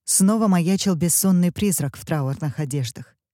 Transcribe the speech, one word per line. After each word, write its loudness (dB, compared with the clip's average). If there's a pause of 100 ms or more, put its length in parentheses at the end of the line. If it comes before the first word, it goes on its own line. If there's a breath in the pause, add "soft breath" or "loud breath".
снова 2
маячил 2
бессонный 2
призрак -2
в -18
траурных -4
одеждах. -6 (180)